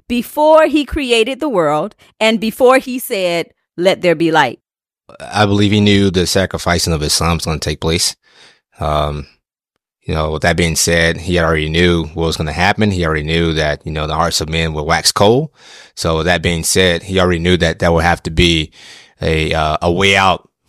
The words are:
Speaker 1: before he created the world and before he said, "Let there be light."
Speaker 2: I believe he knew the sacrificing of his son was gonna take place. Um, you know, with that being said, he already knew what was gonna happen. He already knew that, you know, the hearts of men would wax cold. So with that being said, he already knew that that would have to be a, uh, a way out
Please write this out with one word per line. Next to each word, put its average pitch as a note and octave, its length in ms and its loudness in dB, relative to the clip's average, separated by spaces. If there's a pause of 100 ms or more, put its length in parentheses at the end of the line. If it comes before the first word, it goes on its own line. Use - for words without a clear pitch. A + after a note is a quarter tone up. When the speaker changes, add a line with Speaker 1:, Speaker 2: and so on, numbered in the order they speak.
Speaker 1:
before D#4 600 2
he C#4+ 180 0
created A#3+ 540 -2
the D#4 100 -4
world E3 460 -2 (240)
and A3 200 2
before B3 380 4
he C4 220 -4
said, F3+ 520 -4 (260)
"Let F3 240 2
there E3+ 140 2
be D#3+ 160 0
light." D3+ 280 0 (600)
Speaker 2:
I G2+ 260 0
believe G2+ 260 2
he G#2+ 100 2
knew G2+ 280 4
the F2+ 160 0
sacrificing F2 680 -2
of D2+ 80 -2
his D2+ 120 -4
son E2+ 220 0
was D#2+ 100 -6
gonna D#2 140 -4
take D#2 220 -6
place. E2 340 -2 (640)
Um, D2 480 -4 (760)
you E2+ 120 -8
know, D#2 180 -2
with D#2 120 -6
that E2+ 140 0
being E2 180 0
said, E2 420 0
he E2+ 220 -2
already D#2+ 300 0
knew E2+ 440 2
what E2 120 -4
was D#2 120 -2
gonna D#2 160 -6
happen. G2+ 380 0
He F2 140 -2
already D#2 180 -2
knew E2 300 -2
that, D2+ 320 -4
you D#2+ 60 -8
know, D2+ 160 -6
the D#2 80 -6
hearts E2 260 0
of D2+ 80 -6
men E2 240 -2
would D2+ 100 -6
wax D#2+ 280 0
cold. A#2+ 400 2 (440)
So E2 220 -2
with D#2+ 80 -2
that F2 160 0
being E2 220 -2
said, F2+ 400 2
he F#2+ 160 -2
already F2+ 200 2
knew F2 180 2
that E2 220 -2
that F2 140 2
would D#2+ 100 2
have E2+ 200 0
to F2 80 -8
be D#2+ 400 0 (500)
a, D#2+ 320 -2
uh, D#2 280 -2
a F2 100 0
way G2 260 2
out F#2+ 320 0 (200)